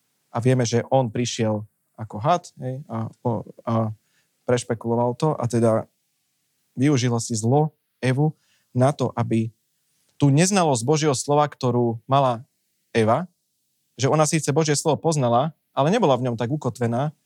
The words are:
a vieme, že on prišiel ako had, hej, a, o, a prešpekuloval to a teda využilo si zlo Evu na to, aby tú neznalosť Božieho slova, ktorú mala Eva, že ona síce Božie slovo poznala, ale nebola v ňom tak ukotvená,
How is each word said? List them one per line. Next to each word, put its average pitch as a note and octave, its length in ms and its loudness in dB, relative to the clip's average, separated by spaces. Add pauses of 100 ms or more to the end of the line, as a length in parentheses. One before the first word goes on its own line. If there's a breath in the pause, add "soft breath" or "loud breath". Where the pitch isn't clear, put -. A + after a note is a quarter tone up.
(280)
a - 80 -10
vieme, B2 320 2
že A#2 240 0
on C3 160 2
prišiel A2 560 -4 (320)
ako G#2+ 240 -14
had, E3+ 240 0 (160)
hej, C3 320 -10
a, A2+ 160 -6 (160)
o, A#2 160 -2 (240)
a A2+ 320 -2 (480)
prešpekuloval A#2+ 720 -2
to D#3 160 0
a - 160 -4
teda A#2 240 2 (1040)
využilo B2+ 480 2
si - 80 -6
zlo B2+ 400 0 (320)
Evu C#3 320 0 (400)
na B2+ 160 2
to, - 240 -4
aby A2+ 320 -2 (720)
tú C#3+ 80 4
neznalosť D#3 560 2
Božieho D3 320 2
slova, D3 320 0
ktorú A#2+ 560 -2
mala C3 400 0 (460)
Eva, A#2 400 0 (640)
že B2+ 160 0
ona D#3 160 4
síce D#3 240 -2
Božie D3+ 240 0
slovo C#3 240 0
poznala, D3 560 0 (160)
ale D3 240 0
nebola D#3+ 240 2
v B2+ 80 -4
ňom A#2+ 100 -2
tak A#2 140 -4
ukotvená, B2+ 640 -4 (120)